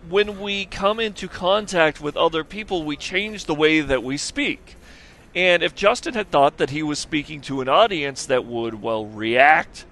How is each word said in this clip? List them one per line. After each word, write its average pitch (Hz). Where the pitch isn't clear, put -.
when 202
we 202
come 202
into 214
contact 180
with 147
other 160
people, 196
we 151
change 202
the 160
way 156
that 135
we 131
speak. -
And 175
if 165
Justin 233
had 208
thought 147
that 143
he 151
was 147
speaking 147
to 135
an 127
audience 156
that 127
would, 113
well, 110
react 120